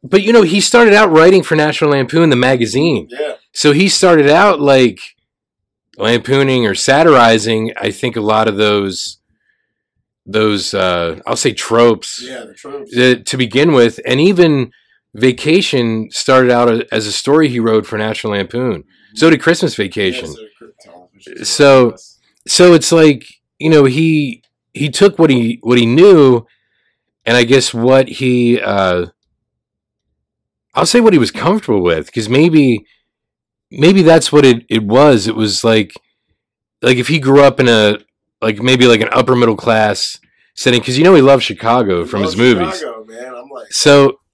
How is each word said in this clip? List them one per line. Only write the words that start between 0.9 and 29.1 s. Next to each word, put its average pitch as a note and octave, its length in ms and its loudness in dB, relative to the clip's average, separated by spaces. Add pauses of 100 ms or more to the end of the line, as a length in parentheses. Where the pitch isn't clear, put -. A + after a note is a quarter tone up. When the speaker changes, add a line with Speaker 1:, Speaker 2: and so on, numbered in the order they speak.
Speaker 1:
out G#3 180 2
writing E3 320 4
for - 120 -4
National D3+ 360 -2
Lampoon, D3+ 380 0
the C3+ 60 2
magazine. B2 760 -2
Speaker 2:
Yeah. D3 220 -10 (200)
Speaker 1:
So - 200 0
he F3+ 160 2
started D#3+ 400 2
out, F3 320 2
like, C3 380 2 (1000)
lampooning B2+ 680 -2
or G2 100 -2
satirizing, A2+ 1000 2
I G#2+ 140 -6
think, A#2 240 -8
a A#2 60 -6
lot G#2+ 260 -2
of G#2 80 -4
those, G2+ 600 -4 (1080)
those, G#2 480 -4
uh, F2 540 -4
I'll A#2+ 80 -4
say B2 160 -4
tropes A#2 720 -2
Speaker 2:
Yeah, B2 220 -18
the - 80 -20
tropes. - 420 -16
Speaker 1:
uh, B2 200 2 (100)
to - 120 -10
begin B2+ 360 -2
with. A#2 320 2
And B2+ 160 -2
even D#3+ 500 0 (440)
Vacation B2 960 -2
started C3 400 0
out A#2+ 200 2
a-, A2+ 220 -4
as A2 140 -6
a G2+ 40 -10
story D3 380 0
he A#2+ 100 -6
wrote A2 260 -2
for A2 120 -10
National G#2+ 360 -6
Lampoon. G#2 500 -6
Speaker 2:
Mm-hmm. - 340 -20
Speaker 1:
So D#3+ 120 4
did D3+ 120 2
Christmas E3+ 360 -2
Speaker 2:
Yeah, G#2 80 -4
Speaker 1:
Vacation. F2+ 420 -6
Speaker 2:
so D2+ 80 -16
did - 140 -20 (120)
Chri-, - 100 -20 (100)
television - 560 -20
shows, - 120 -10
Speaker 1:
So, C3+ 420 4
Speaker 2:
yes. - 260 -20 (300)
Speaker 1:
so F3+ 260 4
it's D3+ 180 0
like, D#3 340 2 (320)
you D#3 120 -6
know, D3+ 160 4
he, D3 580 -2 (300)
he D3 160 -6
took G3 300 0
what D#3+ 100 4
he, A#2 340 -2
what B2 160 0
he A#2 60 2
knew, C#3 600 4 (800)
and A2+ 100 -2
I B2 80 2
guess B2 300 0
what B2+ 340 0
he, A#2+ 540 -2
uh, F#2+ 460 -2 (1700)